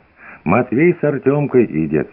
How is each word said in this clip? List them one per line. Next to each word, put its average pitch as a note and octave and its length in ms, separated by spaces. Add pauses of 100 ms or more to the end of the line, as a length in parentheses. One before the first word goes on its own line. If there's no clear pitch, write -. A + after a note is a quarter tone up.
(440)
Матвей B2+ 560
с - 40
Артемкой C3+ 640
и D#2 220
дед D2 260